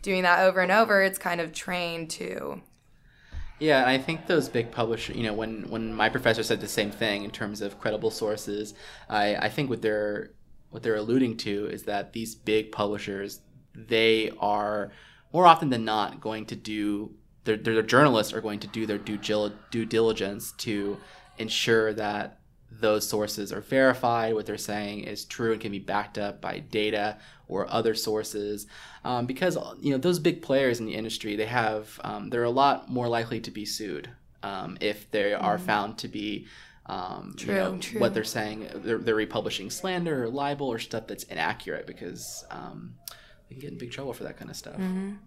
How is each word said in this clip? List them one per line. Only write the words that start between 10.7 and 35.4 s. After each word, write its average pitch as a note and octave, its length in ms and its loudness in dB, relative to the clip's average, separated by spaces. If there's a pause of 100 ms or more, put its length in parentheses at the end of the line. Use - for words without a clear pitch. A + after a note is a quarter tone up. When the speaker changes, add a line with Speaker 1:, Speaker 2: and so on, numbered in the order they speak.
Speaker 2:
they're A2+ 120 2
alluding A2+ 420 2
to G2+ 300 -4
is - 160 -8
that G2+ 300 -4
these A2+ 220 -6
big G#2+ 360 2
publishers, G#2 680 -4 (340)
they A2+ 640 4
are G#2 520 0 (420)
more F3 120 6
often E3 240 10
than A#2 140 0
not G#2+ 380 0
going A2 260 -6
to A2+ 80 -8
do, G#2 560 -4 (320)
their, A2 140 2
their, A2+ 180 0
their A2 80 4
journalists A#2+ 500 6
are A2+ 80 -4
going G#2 180 -4
to G#2 80 -10
do A2 180 -4
their G#2 120 -2
due G#2 200 -6
gil-, G#2 360 0 (180)
due A2+ 140 -2
diligence A2 720 0
to G2+ 380 -4 (400)
ensure A2 560 2
that G#2 440 -4 (340)
those G#2+ 360 2
sources G#2 440 -2
are G#2 100 -6
verified, A#2+ 760 2
what G#2+ 100 -2
they're G#2 120 -4
saying G#2 440 -6
is - 240 -10
true A2+ 260 0
and A2 100 2
can G#2+ 100 -6
be G2+ 80 -6
backed G2+ 380 -2
up G2+ 220 -4
by F#2+ 200 -6
data G#2+ 580 -2 (300)
or F#2+ 240 -2
other A2+ 240 2
sources. G#2 720 -4 (360)
Um, B2 220 0
because, C#3+ 320 0 (240)
you C#3+ 100 2
know, C3+ 60 2
those E3+ 220 2
big E3+ 240 0
players C3 360 4
in A2+ 60 -4
the A2 80 -6
industry, A2 420 -6
they A2 120 0
have, A2 560 -2
um, G#2 260 -8
they're A#2+ 140 0
a A#2+ 60 2
lot C3+ 380 4
more B2 200 -2
likely A#2 340 0
to - 100 -10
be G#2+ 140 -10
sued, F#2+ 420 -8 (360)
um, F#2+ 380 -8
if G#2 280 -4
they G#2 240 2
are G#2 240 2